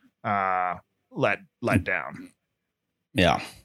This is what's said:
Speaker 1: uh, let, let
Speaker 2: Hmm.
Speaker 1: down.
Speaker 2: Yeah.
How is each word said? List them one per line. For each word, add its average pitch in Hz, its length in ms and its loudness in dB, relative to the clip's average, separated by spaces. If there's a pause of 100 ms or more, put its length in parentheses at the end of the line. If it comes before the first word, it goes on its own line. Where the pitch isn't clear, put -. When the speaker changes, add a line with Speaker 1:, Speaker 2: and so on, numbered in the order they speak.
(260)
Speaker 1:
uh, 95 500 0 (360)
let, 107 280 -2 (220)
let 104 160 2
Speaker 2:
Hmm. 87 80 0
Speaker 1:
down. 85 440 -6 (840)
Speaker 2:
Yeah. 87 260 4 (260)